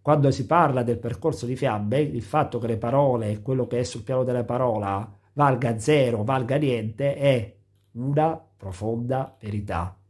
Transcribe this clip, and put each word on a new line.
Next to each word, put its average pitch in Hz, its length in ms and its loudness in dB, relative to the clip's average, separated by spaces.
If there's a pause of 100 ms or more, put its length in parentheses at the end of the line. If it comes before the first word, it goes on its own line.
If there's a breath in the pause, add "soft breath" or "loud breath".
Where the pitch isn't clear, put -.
Quando 143 300 4
si 123 160 -2
parla 147 360 4
del 117 160 0
percorso 117 480 -4
di 127 100 -4
fiamme, 110 440 0
il 147 220 -2
fatto 127 360 -2
che 110 80 -4
le 113 120 0
parole, 117 640 2
quello 131 240 0
che 120 140 -2
è - 40 0
sul 110 180 -8
piano 127 220 0
della 123 200 0
parola, 107 720 -2 (200 soft breath)
valga 123 400 4
zero, 120 460 2
valga 131 320 0
niente, 135 580 0
è 135 420 0 (360)
una 143 440 0 (200)
profonda 117 840 -4
verità. 98 560 -6 (140)